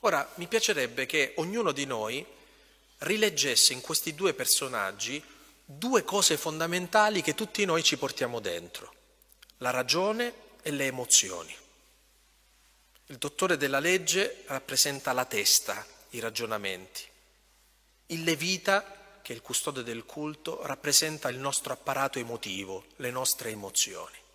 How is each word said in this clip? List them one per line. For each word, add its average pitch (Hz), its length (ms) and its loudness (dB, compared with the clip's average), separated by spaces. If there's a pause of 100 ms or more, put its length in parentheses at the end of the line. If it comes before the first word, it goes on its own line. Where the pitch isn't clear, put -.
Ora, 165 340 2
mi 175 120 -8
piacerebbe 131 600 2
che 147 300 2
ognuno 185 360 0
di 139 140 -2
noi 120 380 -4 (760)
rileggesse 156 720 4
in 127 80 -6
questi 156 340 -2
due 170 200 2
personaggi 120 880 0 (500)
due 208 320 -2
cose 185 360 2
fondamentali 180 840 2
che 151 140 0
tutti 214 320 -2
noi 165 160 2
ci 147 160 4
portiamo 120 420 -2
dentro, 87 540 -8 (640)
la 123 120 -2
ragione 185 600 0 (300)
e 156 80 -6
le 139 160 0
emozioni. 120 680 2 (1500)
Il 135 120 -16
dottore 170 400 2
della 139 200 2
legge 185 680 2
rappresenta 135 680 0
la 127 140 2
testa, - 600 2 (240)
i 120 100 -10
ragionamenti. 107 840 -6 (1000)
Il 165 160 -6
levita, 170 1000 0
che - 140 -10
è - 20 -12
il 113 60 -16
custode 131 400 -4
del 117 240 -8
culto, 151 580 -8
rappresenta 147 640 0
il 123 80 -4
nostro 135 380 -4
apparato 135 440 -2
emotivo, 98 680 -8 (100)
le 127 140 -4
nostre 127 400 -2
emozioni. 95 680 -4 (180)